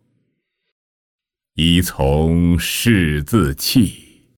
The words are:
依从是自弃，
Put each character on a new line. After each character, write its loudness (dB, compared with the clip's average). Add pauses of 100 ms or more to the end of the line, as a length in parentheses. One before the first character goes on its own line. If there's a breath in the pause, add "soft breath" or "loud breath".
(1500)
依 2
从 0
是 0
自 0
弃， -2 (340)